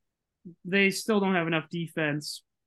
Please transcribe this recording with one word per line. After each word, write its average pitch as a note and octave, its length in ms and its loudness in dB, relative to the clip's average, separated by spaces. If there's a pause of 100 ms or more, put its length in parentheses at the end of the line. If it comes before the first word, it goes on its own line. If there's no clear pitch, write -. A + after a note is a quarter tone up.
(640)
they G3 260 4
still G3+ 300 0
don't F#3+ 140 2
have E3+ 120 2
enough D#3+ 240 -2
defense, D#3 720 -4 (240)